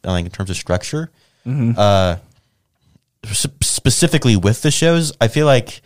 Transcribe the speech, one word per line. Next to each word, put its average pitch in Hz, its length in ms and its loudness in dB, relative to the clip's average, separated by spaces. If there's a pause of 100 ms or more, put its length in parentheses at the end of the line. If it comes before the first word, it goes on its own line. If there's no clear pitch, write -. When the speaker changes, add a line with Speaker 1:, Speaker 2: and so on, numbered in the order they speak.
Speaker 1:
like, 90 220 -4
in 87 40 -12
terms 95 200 -8
of 87 60 -6
structure. 151 540 -6 (360)
Speaker 2:
Mm-hmm. 120 320 -2
Speaker 1:
Uh, 95 380 2 (1080)
s-, 107 220 -6 (160)
specifically 135 760 2
with 101 240 0
the 151 100 0
shows, 165 480 0
I 113 100 2
feel 151 180 0
like 131 400 2